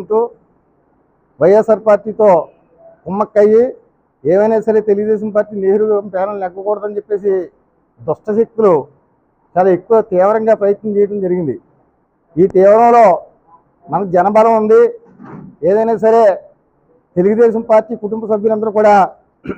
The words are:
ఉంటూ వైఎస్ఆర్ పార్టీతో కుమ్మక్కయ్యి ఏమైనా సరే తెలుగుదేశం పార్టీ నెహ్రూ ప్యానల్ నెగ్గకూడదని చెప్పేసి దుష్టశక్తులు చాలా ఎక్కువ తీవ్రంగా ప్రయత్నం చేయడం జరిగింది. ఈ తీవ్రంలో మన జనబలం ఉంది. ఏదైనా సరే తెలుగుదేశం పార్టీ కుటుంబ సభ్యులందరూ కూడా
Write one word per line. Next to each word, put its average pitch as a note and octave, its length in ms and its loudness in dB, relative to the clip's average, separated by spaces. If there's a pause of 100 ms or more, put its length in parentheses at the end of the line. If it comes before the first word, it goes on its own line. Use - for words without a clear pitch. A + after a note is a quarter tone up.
ఉంటూ G#3 200 -2 (1200)
వైఎస్ఆర్ G#3 480 2
పార్టీతో G#3 420 0 (760)
కుమ్మక్కయ్యి G#3 600 0 (600)
ఏమైనా G#3 420 0
సరే A3 120 0 (120)
తెలుగుదేశం G#3+ 460 -2
పార్టీ G#3 180 -10 (100)
నెహ్రూ G#3 220 0 (280)
ప్యానల్ G3+ 300 -6
నెగ్గకూడదని G3+ 540 -8
చెప్పేసి G3+ 340 -6 (680)
దుష్టశక్తులు G#3 720 -2 (800)
చాలా F#3 220 0
ఎక్కువ A3+ 200 -2 (160)
తీవ్రంగా G#3+ 480 0
ప్రయత్నం G3+ 340 -4
చేయడం G3+ 300 -2
జరిగింది. F3 300 -4 (840)
ఈ F#3+ 40 4 (100)
తీవ్రంలో A3 520 4 (800)
మన D#3+ 140 -6 (140)
జనబలం G#3+ 460 2
ఉంది. A3 200 4 (880)
ఏదైనా A3 260 0 (100)
సరే A3+ 180 4 (920)
తెలుగుదేశం A3 460 2 (100)
పార్టీ A3 200 0 (120)
కుటుంబ A3 260 -8
సభ్యులందరూ G#3+ 480 -2
కూడా G#3 160 4 (640)